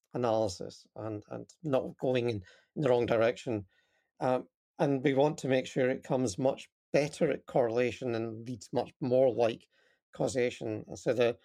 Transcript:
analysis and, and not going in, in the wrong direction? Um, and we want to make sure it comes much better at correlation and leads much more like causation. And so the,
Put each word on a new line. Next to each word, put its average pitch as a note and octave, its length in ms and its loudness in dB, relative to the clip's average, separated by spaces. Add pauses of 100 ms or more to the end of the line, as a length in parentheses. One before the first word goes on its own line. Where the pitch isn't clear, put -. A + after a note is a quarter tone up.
(140)
analysis A2+ 720 -2 (100)
and, G#2+ 340 -10
and A#2 180 -12 (140)
not C3+ 360 -2
going B2+ 320 0
in, G#2 120 -4 (340)
in D#3+ 60 -4
the C#3 60 2
wrong A#2+ 180 4
direction? A2+ 600 0 (540)
Um, B2+ 280 0 (300)
and C#3 260 2
we C#3+ 100 4
want D3 240 4
to C#3+ 100 -6
make C3 180 2
sure C3 240 0
it - 140 -4
comes B2+ 340 0
much C3+ 320 -2 (220)
better D3+ 380 0
at - 160 -6
correlation A#2+ 680 0
and A2+ 340 -6
leads - 240 -12
much A#2 280 -2
more B2+ 320 4
like A#2 360 0 (460)
causation. B2 720 -4
And A2+ 100 -12
so - 160 -2
the, A#2+ 300 2